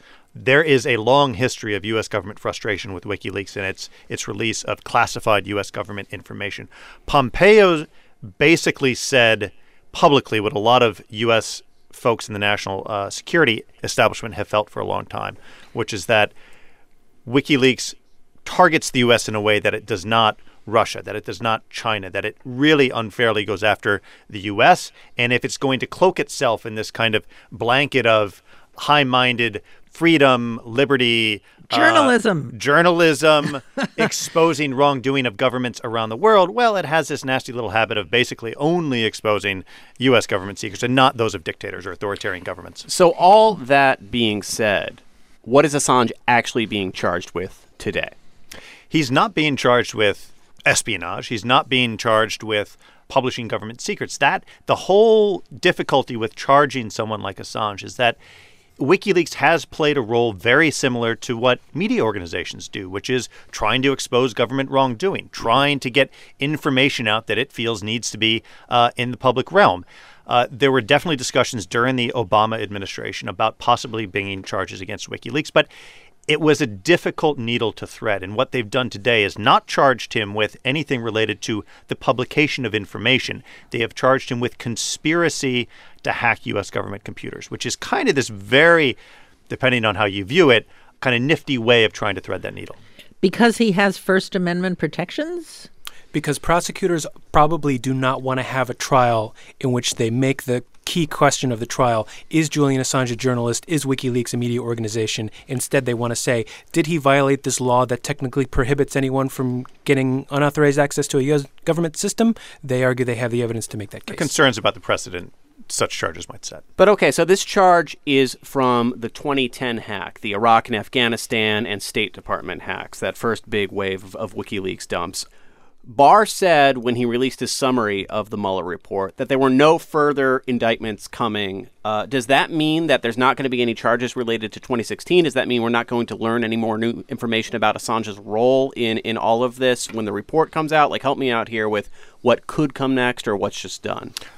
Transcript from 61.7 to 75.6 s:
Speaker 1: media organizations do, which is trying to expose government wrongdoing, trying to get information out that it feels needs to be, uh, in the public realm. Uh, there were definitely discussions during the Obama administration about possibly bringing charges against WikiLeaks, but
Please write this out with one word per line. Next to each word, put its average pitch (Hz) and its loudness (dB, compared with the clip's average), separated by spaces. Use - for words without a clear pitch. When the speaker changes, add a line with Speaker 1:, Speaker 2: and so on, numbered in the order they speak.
Speaker 1:
media 208 -2
organizations 95 -6
do, 98 -10
which 95 -8
is 127 -2
trying 117 -2
to 139 4
expose 127 0
government 135 -2
wrongdoing, 135 -2
trying 139 2
to 135 -6
get 135 4
information 139 0
out 107 0
that 107 -2
it 135 -4
feels 113 -4
needs 110 -6
to 110 -12
be, 110 0
uh, 120 4
in 123 -2
the 123 -8
public 127 0
realm. 127 4
Uh, 120 4
there 135 2
were 131 2
definitely 143 0
discussions 120 -2
during 123 -2
the 120 -2
Obama 110 2
administration 104 -10
about 110 -4
possibly 113 -2
bringing 98 -6
charges 98 -6
against 98 -12
WikiLeaks, 117 -8
but 151 4